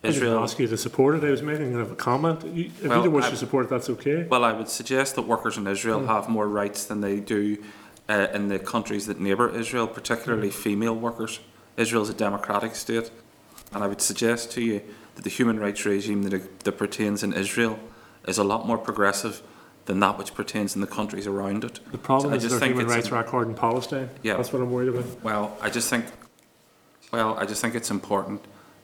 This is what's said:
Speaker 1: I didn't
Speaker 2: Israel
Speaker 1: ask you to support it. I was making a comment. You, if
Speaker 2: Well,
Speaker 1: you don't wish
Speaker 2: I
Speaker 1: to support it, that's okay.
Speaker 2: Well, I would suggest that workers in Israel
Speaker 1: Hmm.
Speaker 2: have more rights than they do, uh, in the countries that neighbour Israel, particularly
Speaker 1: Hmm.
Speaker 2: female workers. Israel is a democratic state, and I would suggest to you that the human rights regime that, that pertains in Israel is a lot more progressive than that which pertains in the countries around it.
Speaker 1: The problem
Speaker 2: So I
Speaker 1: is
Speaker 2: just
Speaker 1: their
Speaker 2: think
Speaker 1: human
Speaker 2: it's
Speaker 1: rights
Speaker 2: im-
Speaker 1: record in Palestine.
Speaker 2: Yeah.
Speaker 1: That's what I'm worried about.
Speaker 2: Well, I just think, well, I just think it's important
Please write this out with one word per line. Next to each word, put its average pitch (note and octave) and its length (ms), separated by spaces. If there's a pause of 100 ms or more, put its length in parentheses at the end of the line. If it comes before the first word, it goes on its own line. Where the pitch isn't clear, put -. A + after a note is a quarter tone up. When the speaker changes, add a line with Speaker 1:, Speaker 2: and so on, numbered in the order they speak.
Speaker 1:
I A2 60
didn't D3+ 80
Speaker 2:
Israel A#2 260
Speaker 1:
ask A#2+ 160
you B2 100
to A2+ 80
support C3+ 400
it. D3 80
I D3 60
was C3+ 120
making D3 380
a G#2+ 60
comment. D3 580
You, E3+ 220
if - 200
Speaker 2:
Well, C3+ 120
Speaker 1:
you - 60
don't E3+ 80
wish C#3 120
Speaker 2:
I A#2+ 60
Speaker 1:
to B2+ 60
support B2+ 300
it, - 40
that's B2+ 200
okay. D3 380
Speaker 2:
Well, B2 160
I A2+ 80
would A2 160
suggest C3 480
that B2 60
workers A2+ 340
in G#2 100
Israel G#2 340
Speaker 1:
Hmm. C3 60
Speaker 2:
have G#2+ 220
more G#2+ 200
rights G#2 360
than G#2 160
they G2+ 180
do, G#2 400 (500)
uh, G2+ 240
in G2+ 160
the G2 120
countries G#2 460
that G#2 120
neighbour G2 300
Israel, A2+ 400
particularly A2+ 600
Speaker 1:
Hmm. G2+ 60
Speaker 2:
female A2+ 400
workers. A2+ 460 (360)
Israel A2+ 260
is G#2+ 60
a G#2+ 60
democratic G#2 600
state, A2+ 340 (640)
and G#2 100
I G2+ 60
would G2+ 120
suggest A#2 520
to B2+ 100
you G#2+ 180 (360)
that - 60
the - 80
human A#2 280
rights G2+ 280
regime G2+ 380
that, F#2+ 400
that G2+ 80
pertains G#2 500
in G2+ 100
Israel A2+ 460 (500)
is F#2+ 100
a G#2 60
lot G#2+ 220
more A2+ 120
progressive G2+ 600 (460)
than G2 140
that F#2+ 180
which - 160
pertains G#2 400
in G2 80
the G2 40
countries G#2 400
around G2 380
it. - 160 (100)
Speaker 1:
The A2+ 80
problem C#3 320
Speaker 2:
So C#3 40
I - 20
Speaker 1:
is A#2+ 60
Speaker 2:
just A#2 100
Speaker 1:
their A#2+ 80
Speaker 2:
think B2+ 120
Speaker 1:
human B2 140
Speaker 2:
it's A#2 80
Speaker 1:
rights A2+ 140
Speaker 2:
im- B2 60
Speaker 1:
record A#2 340
in A2+ 60
Palestine. B2+ 560 (120)
Speaker 2:
Yeah. G#2+ 140
Speaker 1:
That's B2 160
what C3 100
I'm B2 80
worried B2 200
about. A#2+ 160 (180)
Speaker 2:
Well, G#2+ 380
I G#2 80
just A#2 180
think, A#2+ 160 (1080)
well, A2+ 260
I G2+ 80
just G#2 160
think A#2 120
it's A2+ 160
important G2 540 (380)